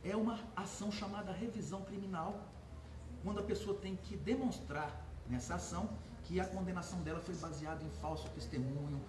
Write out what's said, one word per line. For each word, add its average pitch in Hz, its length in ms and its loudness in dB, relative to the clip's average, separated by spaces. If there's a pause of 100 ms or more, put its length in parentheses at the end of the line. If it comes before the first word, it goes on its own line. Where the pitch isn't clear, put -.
é 190 100 2
uma 220 240 4 (160)
ação 202 380 0
chamada 196 400 -2
revisão 196 480 0
criminal, 196 640 -2 (800)
quando 202 160 2
a - 20 2
pessoa 208 360 4
tem 190 180 0
que 190 220 -4
demonstrar 190 840 2 (280)
nessa 127 240 2
ação 180 340 0 (360)
que 175 140 4
a 185 60 6
condenação 180 560 0
dela 160 200 2
foi 175 160 -2
baseada 156 460 -2
em 156 80 -2 (120)
falso 156 280 0
testemunho 139 800 0